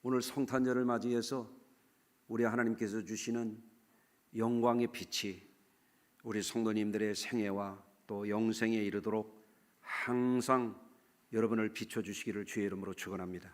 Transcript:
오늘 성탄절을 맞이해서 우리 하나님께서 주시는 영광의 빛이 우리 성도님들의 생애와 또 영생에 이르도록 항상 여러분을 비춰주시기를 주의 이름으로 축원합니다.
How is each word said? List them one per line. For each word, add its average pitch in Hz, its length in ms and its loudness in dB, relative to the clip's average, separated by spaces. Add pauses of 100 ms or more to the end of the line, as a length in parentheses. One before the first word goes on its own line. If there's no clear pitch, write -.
오늘 127 180 2
성탄절을 127 640 2
맞이해서 120 640 0 (760)
우리 113 160 2
하나님께서 113 600 2
주시는 110 560 -4 (760)
영광의 117 560 4
빛이 - 500 -6 (800)
우리 107 220 -2
성도님들의 107 720 0
생애와 101 680 -2 (220)
또 104 240 -4
영생에 113 480 2
이르도록 104 720 -2 (300)
항상 123 1000 2 (540)
여러분을 110 400 2
비춰주시기를 101 720 -4
주의 101 220 -2
이름으로 95 260 -6
축원합니다. 92 600 -8